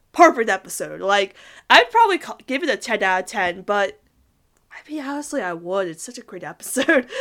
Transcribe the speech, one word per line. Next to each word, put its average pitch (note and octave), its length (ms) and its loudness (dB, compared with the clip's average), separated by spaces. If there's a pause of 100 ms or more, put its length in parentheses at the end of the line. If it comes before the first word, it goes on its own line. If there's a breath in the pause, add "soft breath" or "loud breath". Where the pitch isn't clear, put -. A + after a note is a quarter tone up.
(120)
perfect B3 380 6
episode. F3 500 -6
Like, G3 360 0 (340 loud breath)
I'd F4 200 8
probably G#4 280 4
ca-, - 180 -12 (100)
give C4+ 160 -4
it D#4+ 60 -2
a A3 80 0
ten G#3+ 260 -4
out F#3 180 2
of F#3+ 60 -10
ten, F#3 360 -4
but G3+ 360 -2 (720)
I - 200 -20
mean, D4+ 120 -8
honestly, C#4+ 380 -6
I F3+ 140 -6
would. F3+ 340 -4
It's E3 140 -12
such - 160 -14
a - 40 -18
great - 220 -16
episode. B3+ 640 -2 (120)